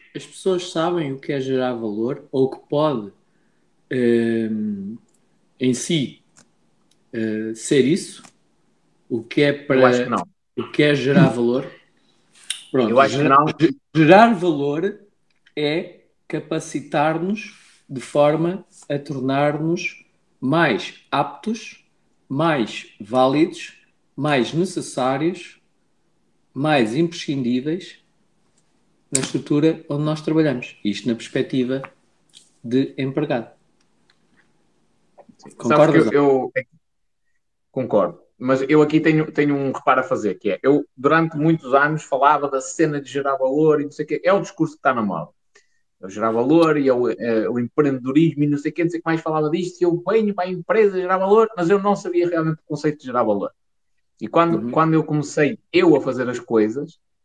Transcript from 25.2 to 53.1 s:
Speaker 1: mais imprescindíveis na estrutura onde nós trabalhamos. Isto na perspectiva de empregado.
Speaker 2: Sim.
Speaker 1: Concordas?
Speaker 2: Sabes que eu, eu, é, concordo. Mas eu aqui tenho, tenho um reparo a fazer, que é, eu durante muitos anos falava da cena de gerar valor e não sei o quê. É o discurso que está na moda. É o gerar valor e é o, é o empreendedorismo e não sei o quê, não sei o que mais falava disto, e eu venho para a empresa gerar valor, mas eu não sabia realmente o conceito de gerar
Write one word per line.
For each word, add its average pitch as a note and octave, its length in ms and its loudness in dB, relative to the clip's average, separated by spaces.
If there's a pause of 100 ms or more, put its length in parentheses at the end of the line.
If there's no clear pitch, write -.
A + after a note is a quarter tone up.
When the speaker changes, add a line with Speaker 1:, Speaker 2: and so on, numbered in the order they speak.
Speaker 1:
mais C3 440 2
imprescindíveis D3 1080 -4 (1120)
na C3+ 60 2
estrutura D3+ 680 -2
onde D3 140 -4
nós D3+ 200 -4
trabalhamos. D#3 640 -2
Isto G2+ 240 -4
na A#2 60 0
perspectiva C3 680 -4 (800)
de B2+ 360 -2
empregado. C3+ 520 -4 (1900)
Speaker 2:
Sim. - 180 -20
Speaker 1:
Concordas? D3+ 380 4 (100)
Speaker 2:
Sabes A2 60 0
que C#3 60 2
eu, D3 80 4
eu, C3 320 2
é, C3 60 -6 (1080)
concordo. G2 500 -2 (180)
Mas B2+ 300 0
eu D3+ 140 6
aqui D3+ 180 2
tenho, D#3 300 2
tenho D3 240 0
um C#3 180 -2
reparo B2+ 280 0
a B2+ 40 -2
fazer, G#2 300 -2
que - 160 -4
é, F#2 120 -2
eu C#3+ 220 4 (120)
durante D#3+ 400 2
muitos D3+ 360 0
anos D3 300 2
falava C#3+ 460 2
da C3+ 120 -2
cena D3 400 -2
de C#3 100 -14
gerar C#3 260 -2
valor D3 440 2
e C#3+ 40 -4
não D3 80 -10
sei D#3 120 -8
o - 40 -18
quê. C#3+ 160 -4
É F#3 80 4
o G3 80 4
discurso - 340 -4
que - 60 -20
está C#3 120 2
na A#2 100 -2
moda. E2+ 280 -4 (680)
É F#2 60 -16
o F#2+ 40 -14
gerar G#2+ 220 -4
valor D3+ 440 4
e C#3 120 0
é C3 40 4
o, A#2+ 160 0
é A2+ 400 -2
o A#2+ 100 -4
empreendedorismo C#3 840 0
e D3 60 2
não C#3+ 100 0
sei D3+ 140 -6
o - 20 -14
quê, F3 100 -4
não E3 60 0
sei E3 80 -6
o - 40 -12
que E3 60 -8
mais D#3+ 120 0
falava D#3 300 -2
disto, F3 300 -4
e F3 40 0
eu E3 220 0
venho G#3 280 2
para F#3 140 -4
a - 20 -4
empresa F#3 500 0
gerar F#3 180 0
valor, G#3 380 4
mas E3+ 140 0
eu G3+ 100 4
não G3+ 160 2
sabia F3 320 -2
realmente D#3+ 320 -2
o - 60 -20
conceito D3+ 320 -4
de - 80 -16
gerar B2 160 -2